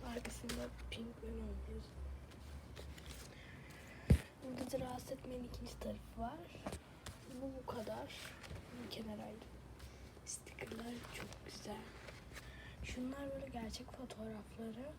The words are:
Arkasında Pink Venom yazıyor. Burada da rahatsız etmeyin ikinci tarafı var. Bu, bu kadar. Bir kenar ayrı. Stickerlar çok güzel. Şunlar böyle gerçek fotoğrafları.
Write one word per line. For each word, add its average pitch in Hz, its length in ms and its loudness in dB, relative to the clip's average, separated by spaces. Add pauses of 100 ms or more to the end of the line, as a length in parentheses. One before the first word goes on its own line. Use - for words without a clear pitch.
(160)
Arkasında 240 520 0 (240)
Pink 233 320 -2
Venom 226 240 0
yazıyor. 214 340 0 (2500)
Burada 254 280 0
da 254 140 4
rahatsız 247 260 0
etmeyin 254 320 -2
ikinci 240 360 -4
tarafı 214 420 -2
var. 262 180 0 (1000)
Bu, 269 100 2 (100)
bu 240 40 -6
kadar. 233 480 2 (720)
Bir 208 60 -4
kenar 214 300 0
ayrı. 214 260 -4 (800)
Stickerlar 233 680 -2 (200)
çok - 320 -4
güzel. - 360 -4 (1040)
Şunlar 277 500 2
böyle 269 140 0
gerçek 247 440 -2
fotoğrafları. 220 1080 -2